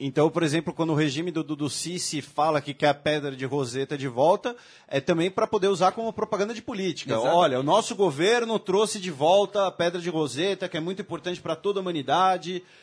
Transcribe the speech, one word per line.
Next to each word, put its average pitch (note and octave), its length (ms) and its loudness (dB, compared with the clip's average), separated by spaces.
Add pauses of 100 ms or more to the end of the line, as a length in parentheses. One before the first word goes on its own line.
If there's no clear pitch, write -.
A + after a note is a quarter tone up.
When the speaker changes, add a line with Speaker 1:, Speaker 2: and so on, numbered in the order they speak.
Speaker 1:
Então, D3 300 2
por E3 140 0
exemplo, D#3 280 0
quando E3 180 -2
o D#3 40 2
regime D#3 380 0
do, D#3+ 100 -2
do, D3+ 140 -8
do C#3+ 120 -4
Sisi D#3+ 540 -6
fala D3+ 400 0
que C#3+ 100 -10
quer D3 180 2
a C#3 40 4
Pedra D3 400 -2
de C3 100 -8
Roseta C3+ 540 -4
de C3+ 80 -6
volta, E3 480 2 (320)
é C#3 140 -2
também E3+ 280 0
pra A3 160 -2
poder G3+ 220 0
usar F#3 240 2
como A3+ 220 -4
propaganda G#3+ 420 -4
de A3 80 -14
política. F#3+ 520 -4
Speaker 2:
Exatamente. B2+ 220 2
Speaker 1:
Olha, D3+ 240 4
o C3+ 40 -2
nosso G3 320 2
governo G3+ 640 2
trouxe G#3 400 0
de F3+ 100 -6
volta F#3+ 560 4
a F3+ 60 -2
Pedra E3+ 280 -2
de E3+ 80 -6
Roseta, F3 600 -2
que F3 80 -8
é D#3+ 40 -4
muito F#3+ 220 -6
importante F3 400 -8
pra E3 140 -4
toda G3 240 -2
a - 20 -6
humanidade, F3+ 800 0 (200)